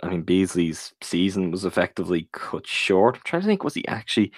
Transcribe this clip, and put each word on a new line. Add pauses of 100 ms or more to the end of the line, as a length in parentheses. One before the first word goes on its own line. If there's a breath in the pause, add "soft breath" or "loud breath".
I
mean,
Beasley's
season
was
effectively
cut
short.
I'm
trying
to
think,
was
he
actually,